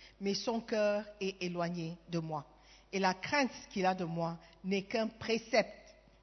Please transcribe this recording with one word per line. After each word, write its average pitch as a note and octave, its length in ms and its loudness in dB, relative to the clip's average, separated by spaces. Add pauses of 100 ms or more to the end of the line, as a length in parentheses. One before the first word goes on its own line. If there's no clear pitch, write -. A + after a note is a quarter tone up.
(200)
mais G3 140 0
son A3+ 260 0
cœur G#3 460 2 (160)
est F#3+ 220 -2
éloigné F3 540 -2 (120)
de E3+ 80 -2
moi. D#3 280 -4 (460)
Et F#3+ 80 0
la F#3+ 140 4
crainte C4+ 380 2 (180)
qu'il F#3+ 160 0
a F#3 80 6
de F#3 120 -2
moi E3 320 -2 (260)
n'est F#3+ 200 0
qu'un A3 240 0
précepte - 680 0 (500)